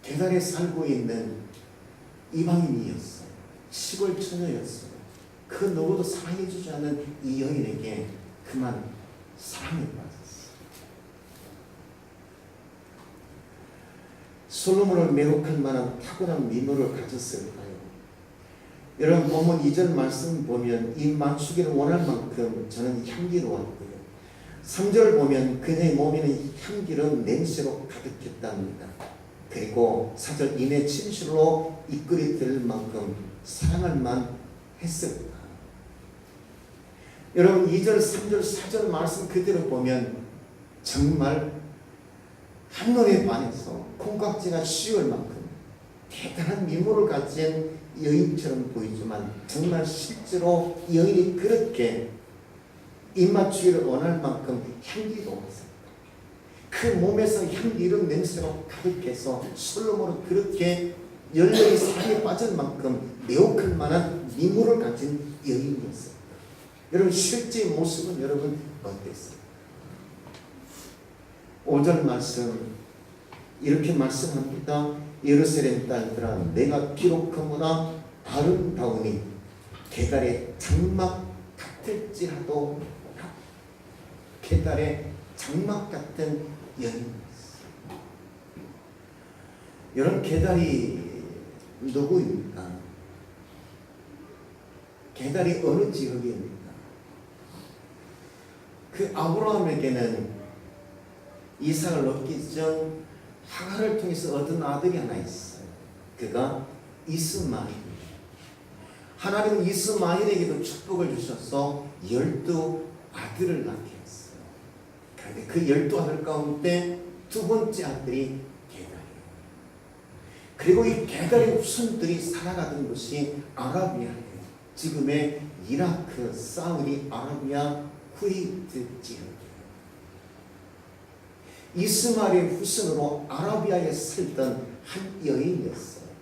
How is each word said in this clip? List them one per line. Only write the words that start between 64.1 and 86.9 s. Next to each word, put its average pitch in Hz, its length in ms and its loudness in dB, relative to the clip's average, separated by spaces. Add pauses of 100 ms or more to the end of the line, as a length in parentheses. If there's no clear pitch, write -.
미모를 214 420 6
가진 147 560 -4 (100)
여인이었어요. 131 680 -4 (800)
여러분, 185 180 6
실제 226 540 0
모습은 165 560 0
여러분 143 360 0 (240)
어땠어요? - 600 -12 (2250)
오 143 200 6
절 160 200 6
말씀 120 720 -2 (840)
이렇게 160 320 4
말씀합니다. 147 1040 0 (260)
"예루살렘 143 640 6
딸들아, 113 500 -2 (180)
내가 143 400 2
비록 170 360 4
그무나 160 640 0 (320)
아름다우니 117 960 0 (720)
계달의 - 640 0
장막 - 720 2 (280)
같을지라도." 147 1300 -6 (1600)
계달의 151 640 2 (320)
장막 202 540 -4
같은 156 560 -4 (340)
여인. 117 240 -6 (3000)